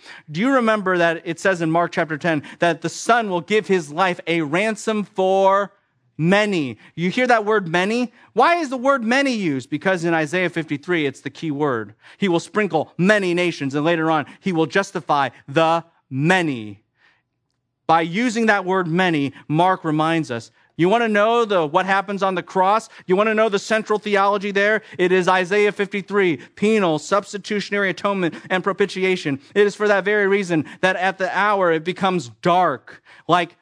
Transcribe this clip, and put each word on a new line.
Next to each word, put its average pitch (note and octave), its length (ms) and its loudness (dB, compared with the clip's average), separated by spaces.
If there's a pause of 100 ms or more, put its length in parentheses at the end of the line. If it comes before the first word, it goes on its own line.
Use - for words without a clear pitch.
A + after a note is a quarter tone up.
(300)
Do D3+ 120 -6
you C4+ 100 2
remember G#3+ 460 0
that E3+ 260 0
it E3 160 -8
says F#3+ 220 0
in D#3+ 80 0
Mark E3 220 0
chapter D#3 260 -4
ten D#3+ 240 -2 (160)
that E3+ 240 0
the E3 80 -4
Son A#3 400 0
will F3 100 -2
give G#3+ 260 -2
his F3 240 -2
life F3 360 0
a E3 160 0
ransom G#3 600 -2
for F#3+ 680 2 (460)
many? F3 580 0 (200)
You E3+ 120 -2
hear B3 180 0
that A3+ 200 2
word G#3 200 0
many? G3+ 460 -2 (220)
Why D#4 220 4
is D#4+ 120 -4
the C4 80 -6
word C4 260 0
many C4 300 0
used? D#3+ 380 -4
Because E3+ 340 -2
in F3 80 0
Isaiah E3 380 0
fifty-three, D#3 560 -4
it's C3+ 160 -6
the C#3 80 -8
key D#3+ 200 -8
word. B2+ 440 -2 (240)
He G3+ 100 0
will E3+ 120 2
sprinkle E3 580 -2
many F#3 340 2
nations, E3 420 -2
and D3 120 -2
later E3 240 0
on, D3+ 160 0 (140)
he F#3+ 120 -4
will D#3+ 140 2
justify D3 640 -2 (180)
the E3 340 2 (280)
many. C3+ 720 0 (1040)
By E3 160 4
using A3 440 -2
that G3+ 200 2
word F#3 200 0
many, D#3+ 460 0 (160)
Mark F3+ 340 2
reminds D#3 480 -2
us. A#2 200 -8 (260)
You E3 120 2
wanna A3+ 200 2
know A3 360 2
the, F#3+ 220 0
what F3 180 0
happens G3 380 -2
on F#3+ 140 0
the E3+ 60 -4
cross? G3 460 0 (160)
You F3+ 100 2
wanna G#3+ 200 2
know A3 160 2
the G3 80 -2
central G#3+ 400 -2
theology G3+ 520 0
there? G3+ 300 0 (160)
It F3+ 160 2
is F#3 160 2
Isaiah F#3 440 2
fifty-three, G3 680 -2 (160)
penal, G3+ 440 2
substitutionary G3+ 920 -4
atonement, F#3 440 -2 (140)
and F#3 160 -2
propitiation. F#3 800 -2 (120)
It G3+ 120 4
is G3+ 80 -2
for G#3 140 -2
that G3 180 2
very G#3 200 2
reason F3+ 380 0 (160)
that F#3 160 0
at F#3 220 -2
the F3 180 -4
hour G3 340 2
it D#3+ 140 0
becomes F3+ 460 -2 (100)
dark, F3 640 0 (260)
like E3+ 340 0